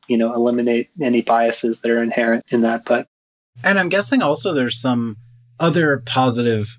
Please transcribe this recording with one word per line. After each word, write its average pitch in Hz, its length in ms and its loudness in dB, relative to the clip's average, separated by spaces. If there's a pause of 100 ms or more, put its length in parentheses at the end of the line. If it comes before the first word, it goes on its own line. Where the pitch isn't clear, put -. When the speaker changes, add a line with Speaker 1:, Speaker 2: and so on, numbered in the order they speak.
Speaker 1:
you 120 100 0
know, 117 180 0
eliminate 120 540 0 (120)
any 120 200 2
biases 117 600 0
that 117 80 -2
are 117 140 2
inherent 113 460 0
in 120 120 2
that. 113 220 0
But 123 240 -2 (560)
Speaker 2:
And 196 160 2
I'm 180 100 0
guessing 202 320 0
also 160 320 0
there's 127 260 -2
some 117 380 -2 (420)
other 151 460 2
positive 120 720 0